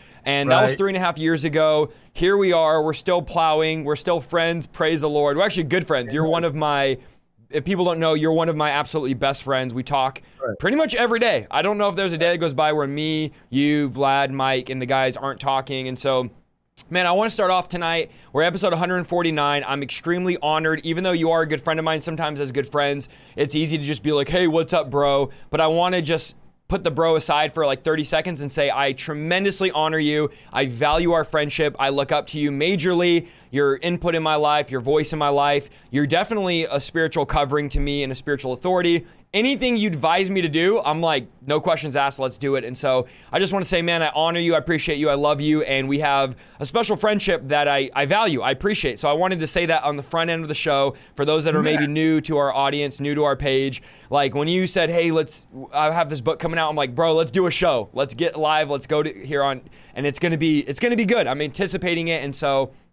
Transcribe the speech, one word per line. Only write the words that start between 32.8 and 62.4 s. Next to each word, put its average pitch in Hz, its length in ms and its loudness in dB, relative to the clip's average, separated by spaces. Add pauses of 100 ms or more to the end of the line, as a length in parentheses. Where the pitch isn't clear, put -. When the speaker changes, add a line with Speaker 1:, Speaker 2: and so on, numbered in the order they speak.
Speaker 1:
Your 139 240 2
input 170 400 -2
in 160 80 -2
my 156 100 2
life, 151 380 2
your 131 80 -4
voice 147 320 0
in 156 80 -4
my 147 80 2
life. 143 420 2 (220)
You're 143 140 0
definitely 180 640 0
a 139 120 -2
spiritual 160 440 0
covering 147 440 0
to 143 100 -4
me 143 240 -2
and 135 80 -4
a 131 60 -6
spiritual 135 360 -4
authority. 170 540 0 (260)
Anything 247 440 0
you 208 120 0
advise 175 420 0
me 190 120 0
to 170 60 -2
do, 175 360 2
I'm 151 160 0
like, 156 260 0 (180)
"No 147 160 0
questions 151 360 -2
asked, 139 240 0
let's 131 180 -4
do 139 160 -2
it." 127 100 -2
And 127 140 -10
so 127 280 0 (260)
I 170 80 4
just 190 120 0
wanna 196 120 -2
say, 170 180 2
man, 170 180 0
I 156 140 2
honor 165 240 2
you, 170 160 2
I 156 40 4
appreciate 156 400 -2
you, 151 120 2
I 139 40 2
love 143 260 2
you, 151 220 2
and 135 260 0
we 139 120 0
have 139 360 0 (240)
a 147 60 -4
special 214 300 0
friendship 202 520 0
that 147 180 2
I, 139 300 2
I 139 100 2
value, 180 360 2
I 131 100 0
appreciate. 139 480 -2
So 151 80 2
I 147 40 4
wanted 175 280 0
to 156 80 -2
say 175 180 0
that 160 160 2
on 147 140 -2
the 139 80 -8
front 165 260 -2
end 165 120 -2
of 156 60 -8
the 151 60 -4
show 139 400 0 (220)
for 143 80 -2
those 156 200 2
that 156 120 2
are 151 60 2
maybe 151 200 2
Speaker 2:
Yeah. 143 60 0
Speaker 1:
new 156 340 2
to 151 140 -2
our 139 180 2
audience, 139 460 0
new 143 160 -2
to 151 80 2
our 143 100 2
page. 135 480 0 (260)
Like, 139 280 0
when 147 100 0
you 180 220 0
said, 165 220 0
"Hey, 170 200 2
let's, 160 380 -2 (240)
I 151 180 2
have 165 200 0
this 147 100 -6
book 151 180 -2
coming 165 200 -4
out," 156 120 0
I'm 156 60 -4
like, 135 180 -2
"Bro, 165 200 2
let's 160 180 0
do 185 140 2
a 170 40 0
show. 139 420 0
Let's 131 220 -4
get 156 220 -2
live. 156 340 0
Let's 135 160 -4
go 151 160 0
to 151 100 -4
here 135 300 -4
on," 135 200 -2 (340)
and 139 100 -4
it's 139 140 -4
gonna 165 180 0
be, 151 220 2
it's 139 180 -6
gonna 240 180 0
be 220 100 0
good. 175 200 2
I'm 135 140 -2
anticipating 170 640 -2
it. 165 160 -2
And 139 140 -8
so, 135 340 0 (220)